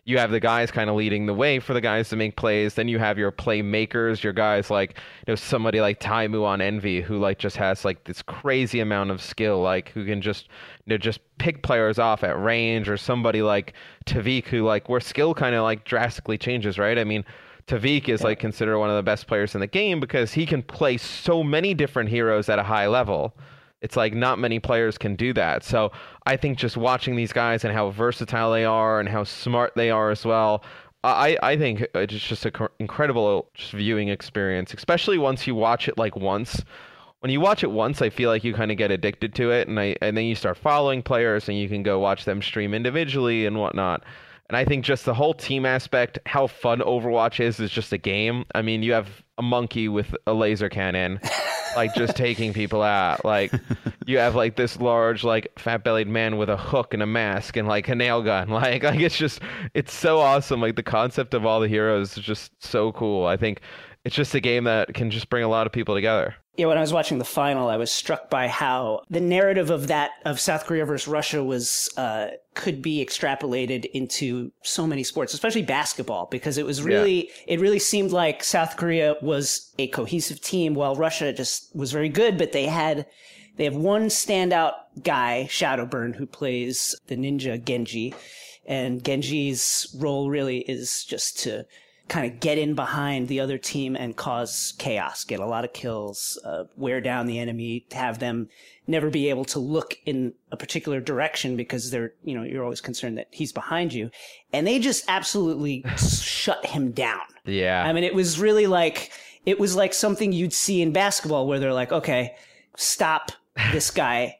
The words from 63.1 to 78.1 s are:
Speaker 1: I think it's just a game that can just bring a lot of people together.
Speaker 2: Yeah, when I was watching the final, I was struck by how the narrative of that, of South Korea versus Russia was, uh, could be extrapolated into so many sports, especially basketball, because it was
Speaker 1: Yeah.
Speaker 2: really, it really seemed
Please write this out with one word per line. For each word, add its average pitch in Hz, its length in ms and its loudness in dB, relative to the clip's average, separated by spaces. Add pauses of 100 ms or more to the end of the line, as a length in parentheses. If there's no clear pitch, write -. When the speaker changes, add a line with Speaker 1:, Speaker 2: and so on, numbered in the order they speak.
Speaker 1:
I 87 100 2
think 107 240 -2 (460)
it's - 100 -6
just 143 180 0
a 143 60 2
game 120 240 4
that 110 300 2
can 117 180 0
just 113 180 -4
bring 120 140 2
a 113 60 2
lot 113 180 4
of 107 60 -4
people 110 200 0
together. 101 420 2 (200)
Speaker 2:
Yeah, 170 100 2
when 160 120 6
I 160 40 4
was 156 100 2
watching 151 280 2
the 123 60 -2
final, 139 420 2
I 110 100 2
was 117 140 -2
struck - 400 -2
by 127 160 2
how 127 640 0
the 170 100 0
narrative 185 480 4
of 147 200 0
that, 147 220 0 (140)
of 143 140 -2
South 156 260 0
Korea 160 200 0
versus 147 220 -4
Russia 151 360 -2
was, 127 440 -2 (100)
uh, 110 320 -2 (260)
could 147 260 -4
be 151 240 -2
extrapolated 131 880 -2
into 123 580 -4 (120)
so - 240 -2
many 139 160 -2
sports, 135 320 -4
especially 220 260 0
basketball, 131 720 -2
because 131 260 -4
it 147 80 -2
was 139 140 -4
Speaker 1:
Yeah. 147 60 -6
Speaker 2:
really, 196 440 2 (160)
it 170 140 0
really 202 180 4
seemed 202 340 0